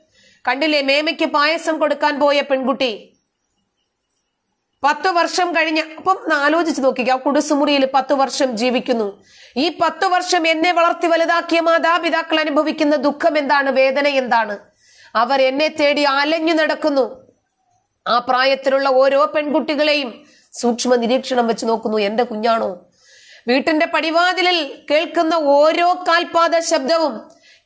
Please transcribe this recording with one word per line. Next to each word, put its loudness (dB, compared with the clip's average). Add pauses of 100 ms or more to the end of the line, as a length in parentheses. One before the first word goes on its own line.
(480)
കണ്ടില്ലേ, 0
മേമയ്ക്ക് 0
പായസം -2
കൊടുക്കാൻ 0
പോയ 2
പെൺകുട്ടി -4 (1700)
പത്ത് 0
വർഷം 0
കഴിഞ്ഞ, 0 (160)
അപ്പം -2 (120)
ഒന്ന് 0
ആലോചിച്ച് 0
നോക്കിക്കേ, 0
ആ 2
കുടുസുമുറിയിൽ 0
പത്ത് 0
വർഷം 0
ജീവിക്കുന്നു. -2 (340)
ഈ 0
പത്ത് -2
വർഷം 0
എന്നെ 2
വളർത്തി 0
വലുതാക്കിയ 0
മാതാപിതാക്കൾ 0
അനുഭവിക്കുന്ന 0
ദുഃഖം 0
എന്താണ്, 0
വേദന 2
എന്താണ്? -2 (560)
അവർ 2
എന്നെ 0
തേടി 0
അലഞ്ഞു 0
നടക്കുന്നു. -2 (800)
ആ 2
പ്രായത്തിലുള്ള 0
ഓരോ 4
പെൺകുട്ടികളെയും -2 (280)
സൂക്ഷ്മ 0
നിരീക്ഷണം 0
വെച്ച് -4
നോക്കുന്നു. -2
"എന്റെ 0
കുഞ്ഞാണോ?" -4 (580)
വീട്ടിന്റെ 0
പടിവാതിലിൽ 0 (100)
കേൾക്കുന്ന 0
ഓരോ 4 (140)
കാൽപാദ 2
ശബ്ദവും 0 (440)